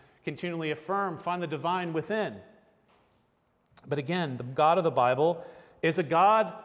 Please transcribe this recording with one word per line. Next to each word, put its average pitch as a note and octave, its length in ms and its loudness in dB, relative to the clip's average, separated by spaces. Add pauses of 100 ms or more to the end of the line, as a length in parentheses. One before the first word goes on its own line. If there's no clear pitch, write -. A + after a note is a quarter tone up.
(260)
continually E3 460 -6
affirm, F#3 460 -4
find F3 240 -4
the E3+ 60 -4
divine E3+ 460 -2
within. D#3+ 420 -2 (1500)
But C3+ 100 -4
again, D3+ 380 -4
the B2 80 -8
God D3+ 340 2
of F#3 60 2
the D#3+ 80 2
Bible C3 540 2 (360)
is D#3+ 160 0
a F3+ 60 2
God F#3 480 4 (140)